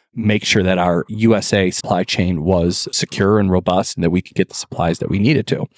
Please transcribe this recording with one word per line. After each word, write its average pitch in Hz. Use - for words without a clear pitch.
make 107
sure -
that 92
our 87
U 110
S -
A 95
supply 92
chain 87
was 87
secure 104
and 98
robust 92
and 87
that 82
we 92
could -
get 92
the -
supplies -
that -
we 98
needed 127
to. -